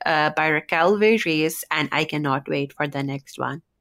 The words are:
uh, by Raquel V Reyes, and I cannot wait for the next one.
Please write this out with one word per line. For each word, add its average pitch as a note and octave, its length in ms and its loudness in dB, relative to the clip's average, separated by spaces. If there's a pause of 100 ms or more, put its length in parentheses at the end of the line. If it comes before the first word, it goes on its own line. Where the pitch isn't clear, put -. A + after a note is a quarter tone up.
uh, D3+ 260 2
by D#3 160 0
Raquel E3 500 2
V G#3+ 280 4
Reyes, D#3+ 460 0
and D#3 200 0
I D#3 140 0
cannot C#3+ 420 -2
wait C#3+ 260 -4
for D3+ 140 -4
the C#3+ 160 -6
next C#3 340 -10
one. C3 240 -6 (200)